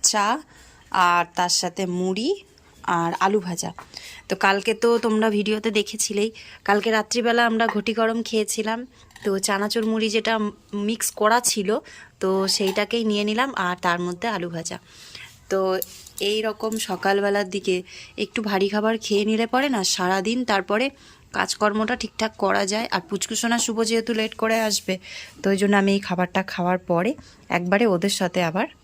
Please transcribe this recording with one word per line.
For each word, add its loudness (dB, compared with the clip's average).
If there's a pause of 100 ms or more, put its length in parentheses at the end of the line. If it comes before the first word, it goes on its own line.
(100)
চা, 2 (800)
আর 4 (140)
তার 0
সাথে -4 (160)
মুড়ি 0 (720)
আর 0 (140)
আলু 4
ভাজা। -6 (580)
তো 0 (120)
কালকে 2 (100)
তো 6 (160)
তোমরা 2 (100)
ভিডিওতে 0 (100)
দেখেছিলেই, -2 (380)
কালকে 4
রাত্রিবেলা 2
আমরা 2 (100)
ঘটি -2
গরম 2 (100)
খেয়েছিলাম, -2 (440)
তো 0 (180)
চানাচুর 0
মুড়ি 0
যেটা 2 (540)
মিক্স -2 (140)
করা 6 (120)
ছিল, -2 (520)
তো 2 (260)
সেইটাকেই 0
নিয়ে 0
নিলাম, 0 (180)
আর -2 (100)
তার 2
মধ্যে -4
আলু -4
ভাজা। -8 (760)
তো 2 (720)
এই 0 (100)
রকম -4 (180)
সকালবেলার 0
দিকে 0 (480)
একটু -6 (100)
ভারী 2
খাবার 2 (120)
খেয়ে 2
নিলে 2
পরে 2
না, 0 (140)
সারাদিন 0 (140)
তারপরে 0 (500)
কাজকর্মটা 0
ঠিকঠাক -4 (120)
করা 2
যায়। -2
আর 0
পুচকুসোনা -2
শুভ -2 (120)
যেহেতু 0
লেট -4
করে 2 (100)
আসবে, -2 (460)
তো -2
ওই 4
জন্য 6
আমি 4
এই 0
খাবারটা 0 (120)
খাওয়ার 0 (100)
পরে 2 (460)
একবারে 2
ওদের 2
সাথে 0 (100)
আবার -2 (160)